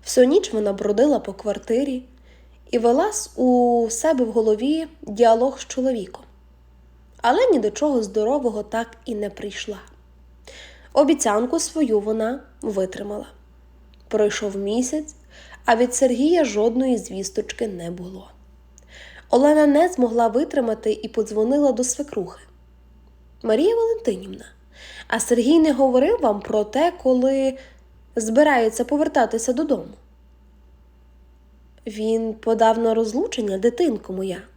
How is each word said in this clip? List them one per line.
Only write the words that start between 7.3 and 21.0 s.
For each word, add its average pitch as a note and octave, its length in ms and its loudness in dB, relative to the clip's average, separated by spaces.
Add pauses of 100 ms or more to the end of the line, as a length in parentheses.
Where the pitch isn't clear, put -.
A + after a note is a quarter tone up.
ні C#4+ 80 4
до G#3 120 -2
чого C4+ 320 0
здорового G#3+ 600 -2
так A3+ 420 -6
і A#3 100 -8
не G#3 140 -6
прийшла. G3+ 500 -12 (1120)
Обіцянку C4 680 2
свою A#3+ 400 0
вона A3 400 -4 (220)
витримала. G3+ 640 -6 (800)
Пройшов G#3 500 -2
місяць, B3+ 580 -4 (500)
а A#3 100 4
від B3 200 0
Сергія C#4 500 2
жодної A#3 520 0
звісточки G3+ 680 -8
не E3+ 240 -10
було. F3+ 400 -14 (1000)
Олена D4+ 360 6
не D4 240 4
змогла A#3 380 0
витримати A3+ 760 -2